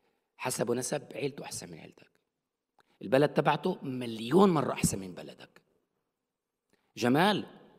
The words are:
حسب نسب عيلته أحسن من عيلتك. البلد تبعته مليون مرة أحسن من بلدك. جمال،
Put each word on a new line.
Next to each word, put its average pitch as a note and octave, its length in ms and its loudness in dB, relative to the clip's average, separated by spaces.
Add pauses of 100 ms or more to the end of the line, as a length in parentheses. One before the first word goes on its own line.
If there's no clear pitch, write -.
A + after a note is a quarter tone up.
(360)
حسب B2+ 340 -4
نسب B2+ 420 -6
عيلته C#3 320 -8
أحسن - 260 -12
من D#2+ 80 -16
عيلتك. - 320 -20 (920)
البلد C3+ 320 2
تبعته D#3 480 0
مليون B2+ 680 2
مرة D3 220 2
أحسن - 260 0
من F#2 160 -12
بلدك. - 480 -18 (1300)
جمال، C3+ 500 2 (320)